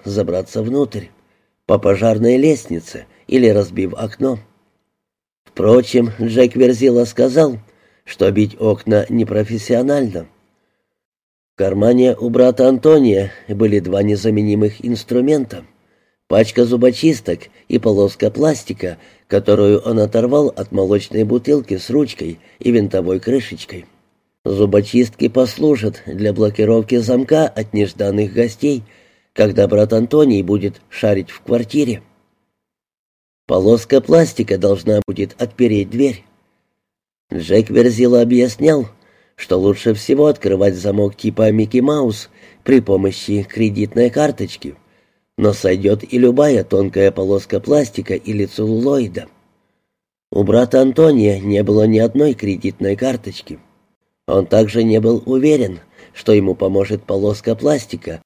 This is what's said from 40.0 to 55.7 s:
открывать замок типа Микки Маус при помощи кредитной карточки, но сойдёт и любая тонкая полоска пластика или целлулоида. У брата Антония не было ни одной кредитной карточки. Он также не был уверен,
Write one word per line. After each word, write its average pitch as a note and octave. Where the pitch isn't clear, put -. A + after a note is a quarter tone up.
открывать G2
замок G2+
типа A2
Микки G#2+
Маус C3
при C3
помощи G2
кредитной A2
карточки, C#3
но G#2
сойдёт G2+
и -
любая B2+
тонкая G2
полоска G2
пластика B2
или G#2
целлулоида. A2
У G2+
брата A#2+
Антония C3
не G2+
было G#2+
ни A2
одной C3
кредитной G2
карточки. A#2
Он G2
также G#2+
не A2
был A2+
уверен, C3